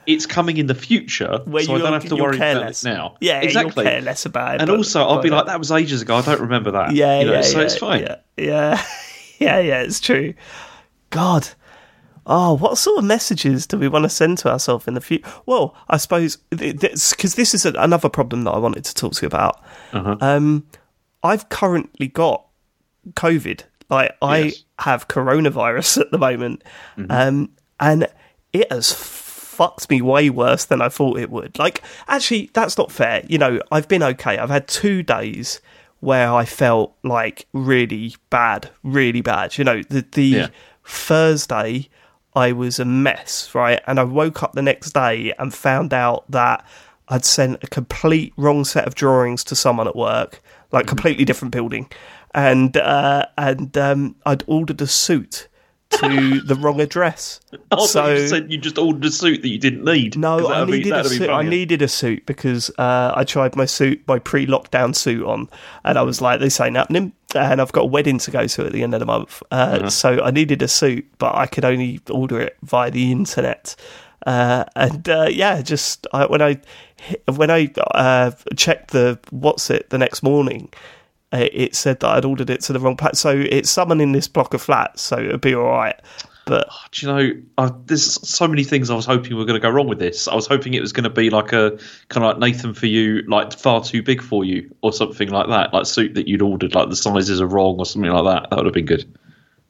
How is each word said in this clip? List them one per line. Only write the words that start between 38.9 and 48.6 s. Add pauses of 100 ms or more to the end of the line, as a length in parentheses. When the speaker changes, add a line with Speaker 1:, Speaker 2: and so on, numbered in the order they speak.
Speaker 2:
bad.
You
know,
the,
the
Speaker 1:
Yeah. (360)
Speaker 2:
Thursday, (460)
I
was
a
mess,
right?
And
I
woke
up
the
next
day
and
found
out
that (440)
I'd
sent
a
complete
wrong